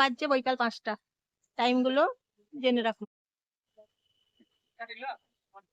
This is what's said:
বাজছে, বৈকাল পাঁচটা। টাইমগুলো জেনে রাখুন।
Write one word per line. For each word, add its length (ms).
বাজছে, 320
বৈকাল 300
পাঁচটা। 300
টাইমগুলো 440
জেনে 340
রাখুন। 200